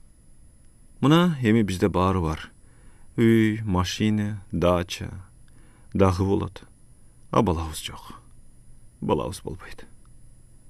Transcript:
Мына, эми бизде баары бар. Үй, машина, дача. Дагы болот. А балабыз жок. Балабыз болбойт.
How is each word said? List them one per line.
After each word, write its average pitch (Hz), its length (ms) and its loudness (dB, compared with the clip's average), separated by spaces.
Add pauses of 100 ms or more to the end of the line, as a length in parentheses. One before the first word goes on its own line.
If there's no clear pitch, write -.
(1000)
Мына, 160 400 4
эми 113 240 4
бизде 95 240 0
баары 90 320 0
бар. 80 300 -6 (680)
Үй, 110 480 4
машина, 104 760 -2 (100)
дача. 87 640 0 (800)
Дагы 95 340 4
болот. 95 380 -4 (640)
А - 100 2
балабыз 82 400 -2
жок. - 400 -16 (800)
Балабыз 71 400 -4
болбойт. - 460 -14 (840)